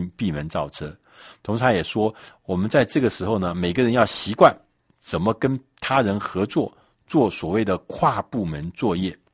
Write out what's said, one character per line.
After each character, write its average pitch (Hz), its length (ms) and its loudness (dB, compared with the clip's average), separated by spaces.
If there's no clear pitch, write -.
闭 95 160 -2
门 73 160 -6
造 76 220 -6
车。 76 260 -12
同 107 140 -4
时 113 60 -2
他 127 120 4
也 90 100 0
说， 110 300 -2
我 95 100 -4
们 98 140 0
在 143 140 4
这 147 160 -2
个 123 100 2
时 - 140 -6
候 110 140 0
呢， 90 160 -2
每 87 180 0
个 127 120 0
人 117 80 2
要 120 140 4
习 - 280 -2
惯 147 220 6
怎 - 220 -6
么 110 140 2
跟 131 240 -2
他 135 220 0
人 104 180 0
合 95 260 -4
作， 117 300 -2
做 127 240 2
所 87 220 -6
谓 110 120 2
的 92 160 0
跨 - 440 -2
部 113 200 -6
门 78 280 -6
作 101 240 -2
业。 90 200 -4